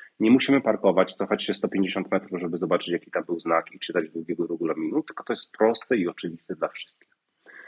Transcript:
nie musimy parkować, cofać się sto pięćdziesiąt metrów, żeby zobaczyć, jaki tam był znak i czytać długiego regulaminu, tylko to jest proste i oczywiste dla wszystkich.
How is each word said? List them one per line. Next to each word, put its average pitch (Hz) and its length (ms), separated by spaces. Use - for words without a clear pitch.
nie 110 100
musimy 131 300
parkować, 95 540
cofać 101 300
się 101 100
sto - 140
pięćdziesiąt 95 420
metrów, 92 300
żeby 87 160
zobaczyć, 87 320
jaki 87 220
tam 82 140
był 85 160
znak 82 320
i 95 60
czytać 82 320
długiego 82 360
regulaminu, 80 560
tylko - 220
to - 80
jest - 260
proste 113 380
i 87 120
oczywiste 85 460
dla 80 140
wszystkich. - 400